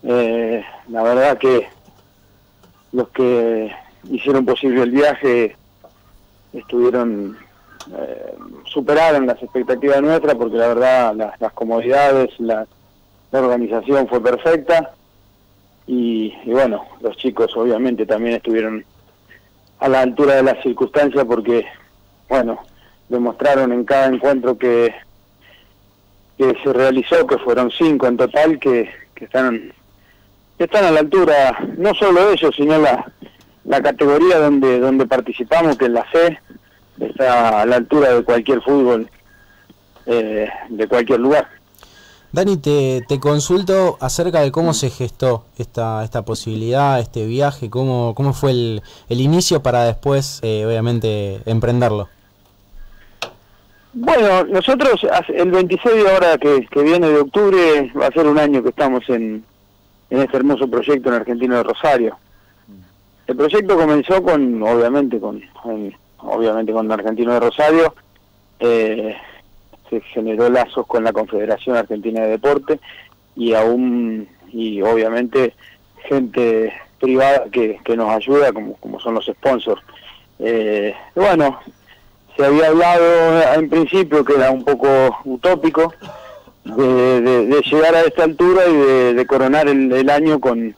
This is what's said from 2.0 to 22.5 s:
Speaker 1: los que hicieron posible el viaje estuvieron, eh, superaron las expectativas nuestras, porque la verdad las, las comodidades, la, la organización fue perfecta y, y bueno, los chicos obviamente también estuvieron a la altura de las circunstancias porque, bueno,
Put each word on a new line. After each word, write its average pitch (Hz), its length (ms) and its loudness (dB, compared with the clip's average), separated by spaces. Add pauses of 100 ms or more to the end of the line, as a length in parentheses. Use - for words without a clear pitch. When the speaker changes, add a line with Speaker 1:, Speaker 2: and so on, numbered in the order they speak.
Speaker 1:
los 123 160 -4
que 117 640 -2 (360)
hicieron 135 360 -2
posible 127 380 -2
el 120 100 -2
viaje 131 640 0 (960)
estuvieron, 120 840 -4 (560)
eh, 69 420 -14 (320)
superaron 147 600 0
las 120 160 -4
expectativas 131 600 -2
nuestras, 147 340 0
porque 117 220 -4
la 117 100 2
verdad 120 480 2
las, 107 240 -8
las 110 140 -6
comodidades, 127 840 0
la, 113 280 -4 (680)
la 131 80 0
organización 123 680 -2
fue 120 160 -2
perfecta 156 680 0 (960)
y, 117 440 -4 (120)
y 110 60 -8
bueno, 120 340 0 (160)
los 117 160 -6
chicos 113 400 -4
obviamente 117 500 -2
también 113 300 -4
estuvieron 110 480 -4 (960)
a 139 80 0
la 131 140 2
altura 139 340 2
de 131 80 4
las 131 180 0
circunstancias 135 640 0
porque, 117 420 -2 (600)
bueno, 117 320 -2 (480)